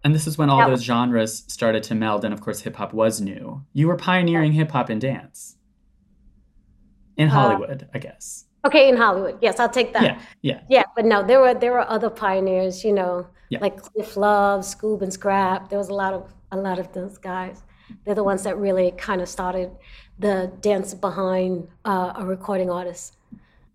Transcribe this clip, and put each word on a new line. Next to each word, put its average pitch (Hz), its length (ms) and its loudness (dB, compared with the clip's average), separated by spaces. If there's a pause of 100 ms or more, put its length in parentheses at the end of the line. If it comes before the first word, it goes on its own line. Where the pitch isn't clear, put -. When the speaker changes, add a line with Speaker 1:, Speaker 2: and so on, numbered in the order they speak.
Speaker 1:
And 147 100 4
this 156 140 0
is 156 100 -6
when 147 140 2
all 139 80 6
Speaker 2:
That 139 100 8
Speaker 1:
those 127 120 2
Speaker 2:
was - 20 -8
Speaker 1:
genres 117 640 0
started 110 420 0
to 113 60 -2
meld. 107 300 0
And 104 60 -4
of 104 100 -8
course, 107 200 -8
hip - 140 -10
hop 101 180 -8
was 110 260 2
new. 98 440 -8 (100)
You 147 140 2
were 170 100 0
pioneering 170 540 2
hip 156 180 2
hop 127 200 -2
and 110 120 -4
dance - 560 -8 (1600)
in 151 120 4
Speaker 2:
Uh, - 20 4
Speaker 1:
Hollywood, 147 600 2
I - 60 -8
guess. - 460 -16 (200)
Speaker 2:
Okay, 269 240 8
in 247 80 6
Hollywood. 190 440 0
Yes, 226 180 2
I'll 240 100 2
take - 240 0
that. 220 100 4
Speaker 1:
Yeah, - 160 0 (220)
yeah. - 280 -4
Speaker 2:
Yeah, 254 140 6 (120)
but 220 100 2
no, 202 180 4
there 247 180 6
were, 247 140 6
there 247 160 0
were 240 180 0
other 220 200 -2
pioneers, 190 760 -2
you 214 100 0
know, 180 320 -2 (240)
Speaker 1:
Yeah. 226 100 -6
Speaker 2:
like 196 220 -4
Cliff - 340 -10
Love, 202 460 2
Scoob 208 400 -6
and 190 100 -4
Scrap. 190 580 -2
There 202 100 -4
was 190 100 -6
a 202 60 -8
lot 190 180 -2
of, 180 180 -10 (200)
a 190 60 -8
lot 190 220 -4
of 180 140 -10
those 190 240 -10
guys. 185 460 -10 (420)
They're 202 100 -2
the 208 80 0
ones 196 200 0
that 190 140 -4
really 185 340 2
kind 185 300 -4
of 175 60 -6
started 185 440 -6 (480)
the 185 320 -2 (100)
dance 202 320 0
behind, 185 760 -2 (180)
uh, 185 300 -2
a 208 100 -8
recording 185 440 -4
artist. 175 480 -8 (580)